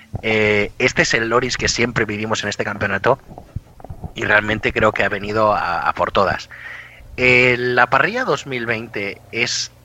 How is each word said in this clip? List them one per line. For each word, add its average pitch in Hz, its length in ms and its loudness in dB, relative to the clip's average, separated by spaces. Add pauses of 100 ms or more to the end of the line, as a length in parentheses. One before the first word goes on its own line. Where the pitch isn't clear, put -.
(220)
Eh, 107 580 2
este 127 220 2
es - 120 2
el 113 140 0
Loris 120 300 0
que 107 100 -2
siempre 117 380 0
vivimos 107 380 -4
en 104 60 -4
este 113 140 -6
campeonato 104 560 0 (960)
y 113 100 -6
realmente 107 480 2
creo 107 220 2
que 104 100 -2
ha 98 60 0
venido 104 440 0
a, 82 360 -2
a 78 40 -2
por 87 200 -2
todas. 90 360 0 (680)
Eh, 127 420 4
la 123 300 2
parrilla 175 340 2
dos 160 240 -2
mil 123 180 -6
veinte 110 540 -4 (140)
es - 380 -4 (140)